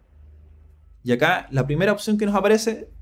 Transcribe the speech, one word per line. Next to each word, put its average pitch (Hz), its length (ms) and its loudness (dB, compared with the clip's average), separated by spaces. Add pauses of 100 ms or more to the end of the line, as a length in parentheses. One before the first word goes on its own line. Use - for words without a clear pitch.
(1040)
Y 120 80 0
acá 156 380 0
la 135 160 0
primera 165 260 0
opción 208 260 -2
que 208 80 0
nos 202 80 -2
aparece 214 560 0 (120)